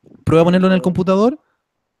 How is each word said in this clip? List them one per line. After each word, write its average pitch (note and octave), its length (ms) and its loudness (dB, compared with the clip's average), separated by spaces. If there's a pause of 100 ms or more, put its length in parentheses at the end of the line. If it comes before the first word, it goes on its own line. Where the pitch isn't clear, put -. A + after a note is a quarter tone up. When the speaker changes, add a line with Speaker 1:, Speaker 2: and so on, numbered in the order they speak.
(240)
Speaker 1:
Prueba D#3+ 200 2
a - 20 0
ponerlo F#3 220 0
en F#3+ 60 0
el F#3 60 0
Speaker 2:
Puedo F3+ 140 -2
Speaker 1:
computador, F#3+ 460 -2 (600)